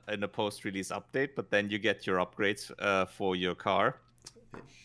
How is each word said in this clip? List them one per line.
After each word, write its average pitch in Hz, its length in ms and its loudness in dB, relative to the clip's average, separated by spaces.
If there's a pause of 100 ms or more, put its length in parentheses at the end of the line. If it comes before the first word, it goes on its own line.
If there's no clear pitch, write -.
in 107 140 -4
a 101 60 0
post-release 104 640 -4
update, 135 440 -4
but 113 140 -6
then 101 220 2
you 107 80 0
get 98 260 0
your 92 180 2
upgrades, - 540 -2
uh, 95 280 2
for 92 300 -2
your 90 200 0
car. 101 400 2 (880)